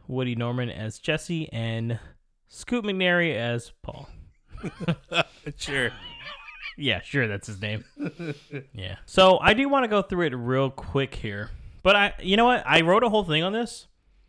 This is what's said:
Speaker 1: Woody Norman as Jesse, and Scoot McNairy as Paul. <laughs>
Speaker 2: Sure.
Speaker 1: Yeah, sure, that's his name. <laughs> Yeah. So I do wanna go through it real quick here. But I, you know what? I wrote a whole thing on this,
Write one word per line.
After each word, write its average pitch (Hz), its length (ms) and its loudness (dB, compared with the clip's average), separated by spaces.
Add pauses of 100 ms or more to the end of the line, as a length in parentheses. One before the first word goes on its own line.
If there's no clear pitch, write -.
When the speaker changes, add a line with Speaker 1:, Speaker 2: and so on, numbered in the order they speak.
Speaker 1:
Woody 127 260 -2
Norman 120 340 -2
as 110 300 -8
Jesse, 160 540 -4
and 113 460 -4 (500)
Scoot - 360 -4
McNairy 180 500 2
as 120 460 -4
Paul. - 280 -14 (540)
<laughs> 170 640 -4 (320)
Speaker 2:
Sure. 135 340 -2 (840)
Speaker 1:
Yeah, 117 240 0
sure, 131 260 0
that's 101 200 -4
his 101 160 -10
name. 107 200 -4 (140)
<laughs> 170 380 -8 (400)
Yeah. 98 220 -10 (100)
So 185 320 8
I 202 160 4
do 269 160 2
wanna 262 180 2
go 208 140 2
through 180 240 -2
it 127 80 -2
real 131 360 0
quick - 440 -4
here. 104 360 -8 (320)
But 196 140 6
I, 202 160 4 (100)
you 185 140 2
know 233 80 6
what? 247 220 4
I 160 160 6
wrote 185 200 6
a 240 60 4
whole 208 160 2
thing 156 180 2
on 196 120 0
this, 226 320 -6 (420)